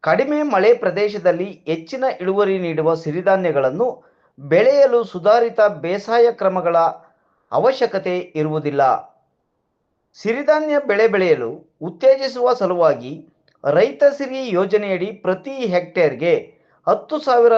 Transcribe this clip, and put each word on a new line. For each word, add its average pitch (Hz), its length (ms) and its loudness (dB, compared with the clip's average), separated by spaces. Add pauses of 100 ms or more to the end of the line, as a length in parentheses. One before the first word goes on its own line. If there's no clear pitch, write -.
ಕಡಿಮೆ 269 420 0
ಮಳೆ 220 300 2
ಪ್ರದೇಶದಲ್ಲಿ 190 920 -2
ಹೆಚ್ಚಿನ 165 360 -6 (180)
ಇಳುವರಿ 190 380 0
ನೀಡುವ 165 360 -2
ಸಿರಿಧಾನ್ಯಗಳನ್ನು 165 1200 -2 (240)
ಬೆಳೆಯಲು 233 640 4
ಸುಧಾರಿತ 185 580 0
ಬೇಸಾಯ 202 720 0
ಕ್ರಮಗಳ 180 460 -2 (720)
ಅವಶ್ಯಕತೆ 185 840 -2
ಇರುವುದಿಲ್ಲ. 151 800 -2 (1040)
ಸಿರಿಧಾನ್ಯ 294 680 0
ಬೆಳೆ 214 200 2
ಬೆಳೆಯಲು 156 760 -2
ಉತ್ತೇಜಿಸುವ 247 720 0
ಸಲುವಾಗಿ 156 760 -2 (360)
ರೈತ 196 380 2 (140)
ಸಿರಿ 262 360 -6
ಯೋಜನೆಯಡಿ 196 520 -2
ಪ್ರತಿ 190 460 -6
ಹೆಕ್ಟೇರ್‌ಗೆ 175 1120 -2 (240)
ಹತ್ತು 220 320 -2
ಸಾವಿರ 240 380 4